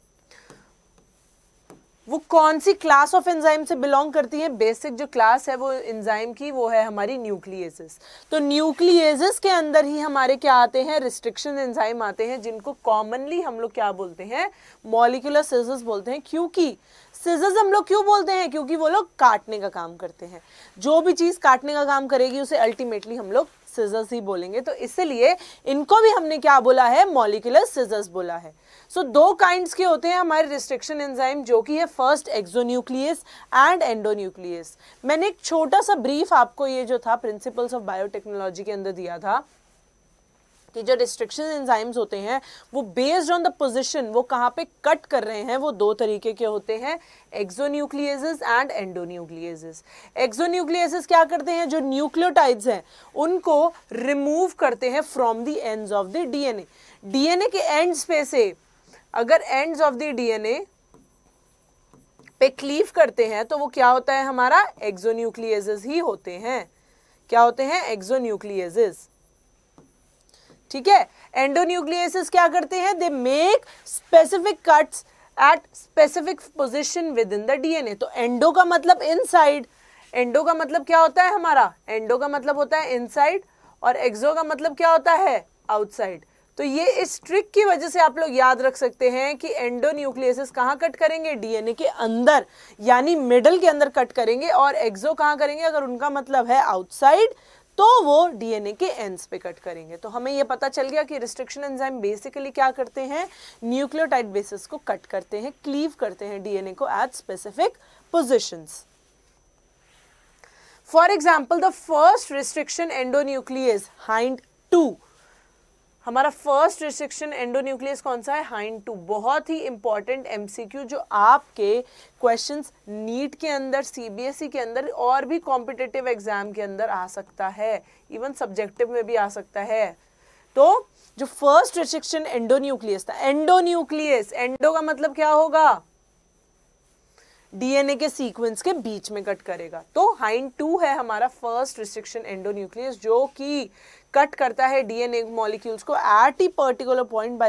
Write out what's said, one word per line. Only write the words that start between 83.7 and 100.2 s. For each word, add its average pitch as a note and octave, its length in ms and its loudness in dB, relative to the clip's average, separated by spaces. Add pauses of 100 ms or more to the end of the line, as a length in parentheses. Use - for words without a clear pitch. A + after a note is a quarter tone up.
और B3 260 0
exo A#3 260 0
का D#4+ 80 -2
मतलब D4+ 340 -4
क्या E4 140 4
होता E4 220 4
है? D#4+ 320 2 (260)
outside। G#3 500 -4 (380)
तो C#4 60 -4
ये D4 220 0 (140)
इस - 260 -6
ट्रिक G4+ 240 -2
की G#4 140 4
वजह E4+ 240 2
से F4 120 -2
आप D#4 180 4
लोग D#4 180 -2
याद B3+ 260 4
रख C4 140 0
सकते B3 340 0
हैं C4+ 260 -2
कि D#4+ 120 -10 (100)
endonucleases B3+ 920 -2
कहाँ C4 260 0
कट E4 200 -4
करेंगे? D#4+ 380 0
डीएनए A3 380 -4
के A3 140 -4
अंदर, A#3+ 600 2 (340)
यानी B3 340 4
मिडल C4 440 4
के E4+ 100 6
अंदर D4 200 4
कट B3+ 240 -2
करेंगे। B3 360 -2
और C#4 280 4 (120)
exo A3 300 -4
कहाँ D4 200 2
करेंगे? D4 240 -2
अगर D#4 220 0
उनका B3+ 260 -4
मतलब C4+ 400 -2
है C4 220 4
outside, C#4 640 4 (440)
तो A4 260 8
वो D4+ 240 6
डीएनए G#3+ 440 -6
के E4 140 -2
एंड्स G3+ 400 -8
पे F#3 120 -10
कट F3 200 -14
करेंगे। E3 380 -14
तो G#3+ 120 -14
हमें B3 240 -6